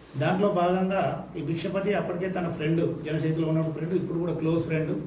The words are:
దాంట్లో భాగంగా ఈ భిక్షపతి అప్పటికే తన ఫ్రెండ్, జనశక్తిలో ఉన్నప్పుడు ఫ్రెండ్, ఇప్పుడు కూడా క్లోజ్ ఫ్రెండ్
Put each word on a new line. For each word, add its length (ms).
దాంట్లో 300
భాగంగా 880
ఈ 40
భిక్షపతి 520
అప్పటికే 340
తన 200
ఫ్రెండ్, 560
జనశక్తిలో 440
ఉన్నప్పుడు 260
ఫ్రెండ్, 200
ఇప్పుడు 240
కూడా 160
క్లోజ్ 300
ఫ్రెండ్ 280